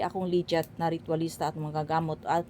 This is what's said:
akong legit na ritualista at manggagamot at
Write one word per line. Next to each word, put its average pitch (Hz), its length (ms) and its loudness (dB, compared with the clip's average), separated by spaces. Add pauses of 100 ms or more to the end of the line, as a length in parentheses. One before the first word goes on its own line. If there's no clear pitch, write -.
akong 185 240 -2
legit 170 480 2
na 165 160 0
ritualista 165 560 -2
at 156 80 -4
manggagamot 156 720 0
at 170 220 2